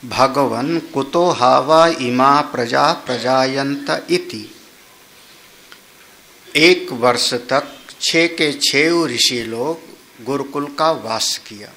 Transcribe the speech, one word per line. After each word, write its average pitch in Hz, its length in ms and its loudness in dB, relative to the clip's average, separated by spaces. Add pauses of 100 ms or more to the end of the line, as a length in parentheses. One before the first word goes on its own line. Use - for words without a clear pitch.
"भगवन् 131 720 0
कुतो 170 500 0
हावा 135 580 4
इमा 135 540 2
प्रजा 135 520 0
प्रजायन्त 135 1160 -2
इति।" 143 440 -6 (2000)
एक 175 360 4
वर्ष 120 420 0
तक 131 440 -4 (240)
छे 170 260 2
के 160 340 -2
छेऊ 160 460 0
ऋषि 120 360 -2
लोग 117 360 -6 (460)
गुरुकुल 143 540 -6
का 160 120 4
वास 113 560 -4
किया 104 300 -18